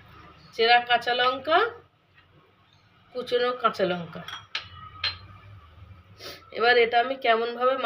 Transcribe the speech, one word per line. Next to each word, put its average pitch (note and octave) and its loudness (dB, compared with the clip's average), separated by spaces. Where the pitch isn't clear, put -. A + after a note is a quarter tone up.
চেরা A#3 6
কাঁচা A#3+ 0
লঙ্কা, C4+ 2
কুচনো B3 -2
কাঁচা G#3+ 0
লঙ্কা। F3 -8
এবার A#3+ 4
এটা A#3 0
আমি C4+ -4
কেমনভাবে A#3+ 0